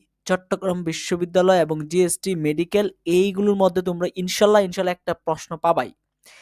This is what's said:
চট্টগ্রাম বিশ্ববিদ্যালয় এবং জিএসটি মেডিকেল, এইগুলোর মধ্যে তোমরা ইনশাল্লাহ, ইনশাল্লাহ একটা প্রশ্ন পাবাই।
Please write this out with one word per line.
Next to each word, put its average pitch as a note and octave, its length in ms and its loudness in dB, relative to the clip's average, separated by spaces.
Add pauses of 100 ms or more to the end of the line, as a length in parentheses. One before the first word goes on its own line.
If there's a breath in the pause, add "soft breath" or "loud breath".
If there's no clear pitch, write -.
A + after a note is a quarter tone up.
(240)
চট্টগ্রাম F#3 580 -4
বিশ্ববিদ্যালয় F3 760 0
এবং D#3 300 -2
জিএসটি F3+ 460 -2
মেডিকেল, E3 560 -2 (140)
এইগুলোর G3 520 0
মধ্যে F#3 260 2
তোমরা F3+ 240 -4 (100)
ইনশাল্লাহ, G#3 460 4
ইনশাল্লাহ F3+ 300 -2
একটা F3 220 -8
প্রশ্ন D#3+ 420 -6
পাবাই। D#3+ 360 0 (500 soft breath)